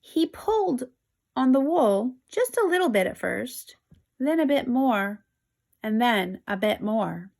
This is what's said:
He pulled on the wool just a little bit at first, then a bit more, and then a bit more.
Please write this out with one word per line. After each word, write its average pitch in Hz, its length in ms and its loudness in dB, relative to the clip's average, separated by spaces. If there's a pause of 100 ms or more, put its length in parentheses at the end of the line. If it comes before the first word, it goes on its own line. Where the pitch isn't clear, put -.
He - 260 -2
pulled 370 580 -2 (520)
on 254 160 2
the 269 80 6
wool 254 560 2 (120)
just 494 280 -2
a 466 100 2
little 359 220 2
bit 208 180 2
at - 120 -6
first, - 580 -8 (420)
then 302 220 0
a 320 60 2
bit 277 200 0
more, 226 580 0 (580)
and 214 180 -2
then 196 460 0
a 202 100 -4
bit 208 240 0
more. 190 600 -4